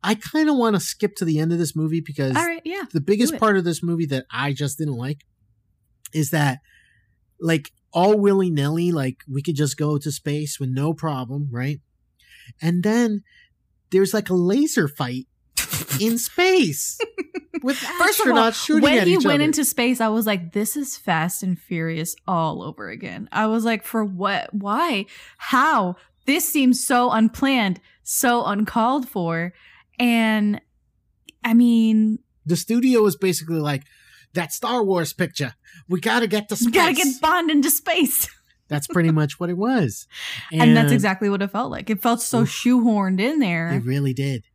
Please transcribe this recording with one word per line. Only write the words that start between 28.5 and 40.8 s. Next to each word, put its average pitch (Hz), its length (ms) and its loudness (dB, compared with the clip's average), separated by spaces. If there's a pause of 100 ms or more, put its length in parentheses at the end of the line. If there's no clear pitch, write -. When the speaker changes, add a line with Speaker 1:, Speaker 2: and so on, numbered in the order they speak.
Speaker 2:
for." 170 440 -4 (460)
And, 220 640 2 (840)
I 226 100 0
mean 226 640 4 (260)
Speaker 1:
The 160 100 2
studio 240 460 2
was 196 160 2
basically 165 420 -2
like, 147 240 -2 (500)
"That 170 200 -6
Star 233 300 -2
Wars 180 280 0
picture, 147 440 -6 (340)
we 175 100 0
gotta 226 280 0
get 208 220 -2
to 208 160 -6
Speaker 2:
We 233 60 0
gotta 339 240 4
Speaker 1:
space." 269 200 0
Speaker 2:
get - 60 -10
Bond 330 300 2
into 294 180 4
space. - 580 0 (220)
<laughs> - 200 -20
Speaker 1:
That's 147 180 -4
pretty 165 240 2
much 151 280 0
what 180 100 -4
it 180 80 -4
was. 202 500 -2 (460)
Speaker 2:
And 160 240 6
that's 226 80 4